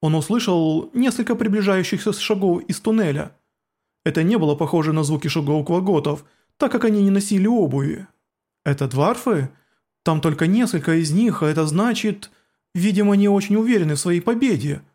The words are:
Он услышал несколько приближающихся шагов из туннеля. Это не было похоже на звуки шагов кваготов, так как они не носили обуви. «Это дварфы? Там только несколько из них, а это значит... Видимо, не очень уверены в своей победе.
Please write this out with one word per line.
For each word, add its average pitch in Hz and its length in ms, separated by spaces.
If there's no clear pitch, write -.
Он 156 160
услышал 165 760
несколько 247 440
приближающихся 202 760
шагов 196 520
из - 160
туннеля. 170 560
Это 160 180
не 196 140
было 156 180
похоже 156 380
на 156 120
звуки 151 240
шагов 151 380
кваготов, 160 580
так - 160
как 240 120
они 214 180
не 196 80
носили 202 360
обуви. 160 600
«Это 139 240
дварфы? 151 600
Там 156 180
только 160 260
несколько 180 500
из 160 160
них, 214 300
а 156 60
это 156 180
значит... 208 640
Видимо, 202 400
не 202 140
очень 202 280
уверены 214 380
в 139 60
своей 175 200
победе. 180 600